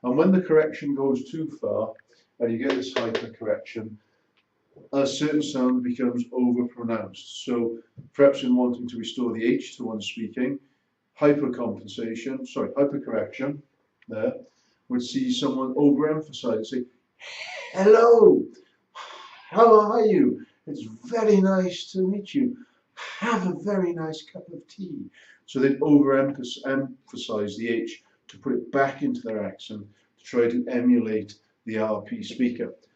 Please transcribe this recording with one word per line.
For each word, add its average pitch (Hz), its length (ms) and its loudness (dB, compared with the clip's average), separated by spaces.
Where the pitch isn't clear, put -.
And 123 140 -2
when 175 160 4
the 185 80 6
correction 156 540 2
goes 135 360 -2
too 160 180 -6
far, - 320 -4
and 117 120 0
you 113 60 -4
get 135 180 -2
this - 180 -6
hypercorrection, 110 1000 -6
a 139 140 0
certain 147 360 -2
sound 127 400 0
becomes 123 480 -2
overpronounced. 120 1120 -2
So 117 340 -2
perhaps 139 280 6
in 123 140 2
wanting 123 320 0
to 120 100 -10
restore 117 340 -6
the 113 120 -6
H - 320 0
to 123 80 -12
one 113 160 -6
speaking, 127 580 -6
hypercompensation, 127 1300 -2
sorry, - 240 -6
hypercorrection, 139 920 -4
there, 113 260 -4
would 123 140 -2
see 127 300 -4
someone 131 420 -2
overemphasize, 147 920 0
say, 123 180 -6
Hello, 220 720 8
how 220 300 8
are 220 240 2
you? 160 400 4
It's 247 160 -10
very 220 580 2
nice 185 520 0
to 185 140 0
meet 196 280 -4
you. - 220 0
Have 208 280 -2
a 180 160 -2
very 190 300 -2
nice 160 300 -8
cup - 300 -18
of - 160 -18
tea. 170 380 -14
So - 120 -8
they'd 139 220 2
overemphasize 135 1800 0
the 113 120 -6
H 113 340 -4
to - 100 -20
put 127 160 -4
it 123 180 -6
back 139 300 0
into 123 200 -4
their 110 220 -6
accent 101 420 -12
to - 60 -20
try 120 240 2
to 120 200 -2
emulate 117 680 2
the 110 120 -6
R 107 240 -2
P 110 200 -10
speaker. - 520 -4